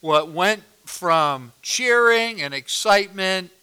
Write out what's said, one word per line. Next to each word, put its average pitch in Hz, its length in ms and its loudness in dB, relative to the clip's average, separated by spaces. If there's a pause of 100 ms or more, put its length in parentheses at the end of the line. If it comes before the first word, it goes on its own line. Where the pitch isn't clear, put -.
what 156 280 2
went 180 340 0 (200)
from 147 760 -2
cheering 233 800 0
and 143 120 -8
excitement 190 960 -2 (100)